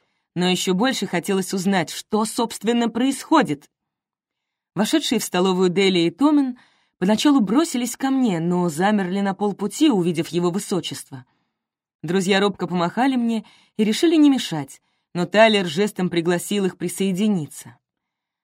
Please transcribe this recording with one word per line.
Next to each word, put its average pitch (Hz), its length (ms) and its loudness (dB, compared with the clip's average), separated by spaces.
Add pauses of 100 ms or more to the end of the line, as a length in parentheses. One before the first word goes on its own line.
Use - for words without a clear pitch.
(340)
но 180 140 0
еще 185 240 0
больше 202 340 0
хотелось 190 460 -2
узнать, 185 380 0
что, - 340 -4
собственно, 233 640 -2
происходит. 226 800 0 (1080)
Вошедшие 220 440 0
в - 60 -4
столовую 185 440 0
Делия 180 380 2
и 165 40 0
Томин 269 480 2 (380)
поначалу 214 440 2
бросились 240 540 0
ко 269 140 -4
мне, 247 320 0
но 175 300 0
замерли 190 500 0
на 196 140 -2
полпути, 208 560 0
увидев 170 380 0
его 175 220 0
высочество. 165 760 -6 (760)
Друзья 190 360 0
робко 196 300 0
помахали 180 480 0
мне 226 280 -2 (320)
и 220 60 0
решили 262 320 2
не 294 160 6
мешать, 165 500 -4 (340)
но 175 120 -2
Тайлер 202 400 4
жестом 180 440 -2
пригласил 175 540 0
их 180 120 -2
присоединиться. 185 1000 -4 (680)